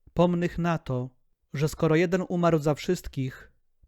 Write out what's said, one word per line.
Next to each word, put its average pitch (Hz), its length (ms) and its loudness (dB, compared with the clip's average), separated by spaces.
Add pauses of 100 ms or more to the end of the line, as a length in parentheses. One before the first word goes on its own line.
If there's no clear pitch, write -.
(140)
pomnych 175 440 0
na 170 200 0
to, 127 320 -6 (420)
że 147 160 -2
skoro 156 280 2
jeden 180 320 2
umarł 170 300 2
za 147 160 0
wszystkich, - 800 -6 (360)